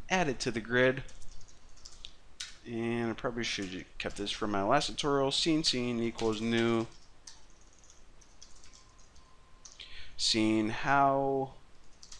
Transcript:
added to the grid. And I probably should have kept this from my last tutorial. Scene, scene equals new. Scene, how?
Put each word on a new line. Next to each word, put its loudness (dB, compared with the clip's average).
added 2
to 0
the -2
grid. 4
And 0
I -2
probably -2
should -2
have -10
kept -4
this -2
from -2
my 2
last 4
tutorial. 2
Scene, 2
scene 0
equals 0
new. 4
Scene, 4
how? 2